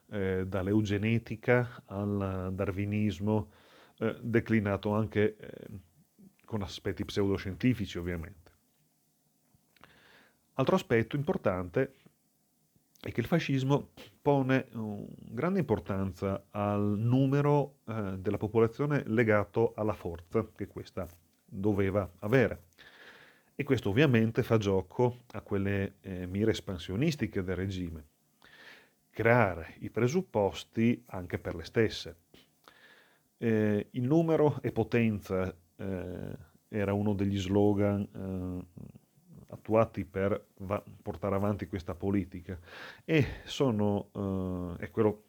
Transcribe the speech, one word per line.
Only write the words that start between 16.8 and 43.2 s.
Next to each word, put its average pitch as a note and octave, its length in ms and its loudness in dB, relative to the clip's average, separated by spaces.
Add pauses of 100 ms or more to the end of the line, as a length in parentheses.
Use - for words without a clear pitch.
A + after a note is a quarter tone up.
numero, C#3 760 2 (100)
eh, G#2 320 -6
della G2 200 -2
popolazione A2+ 680 2
legato A2 680 4
alla G#2+ 160 -2
forza F#2+ 640 -4
che G2 120 -8
questa - 400 -10 (380)
doveva G2 760 0
avere. G#2+ 460 2 (880)
E - 100 -4
questo A#2 260 0
ovviamente A#2 520 4
fa A#2 140 4
gioco G2+ 680 0 (100)
a G#2 100 -12
quelle, G2 580 -2
eh, F2+ 260 -8
mire G2+ 260 0
espansionistiche G2+ 880 -4
del F2+ 140 -4
regime. F2+ 480 -6 (1040)
Creare G#2+ 720 2
i - 100 -10
presupposti A#2+ 1160 0
anche F#2 320 -8
per F2+ 180 -8
le E2 80 -10
stesse. G2+ 520 -2 (1200)
Eh, G#2+ 540 0
il B2 120 -6
numero D3+ 600 4
e A#2+ 80 -2
potenza, G#2 840 0 (240)
eh, F#2+ 600 -8 (320)
era G2+ 240 0
uno G2+ 220 2
degli G2 240 0
slogan, G2+ 760 2
eh, F#2 840 -8 (520)
attuati G#2+ 560 0
per G2 360 -2 (180)
va-, G2 240 -4 (200)
portare G2+ 320 -4
avanti G2 320 0
questa F#2 300 -8
politica. F#2+ 600 -4 (480)
E D#3 380 0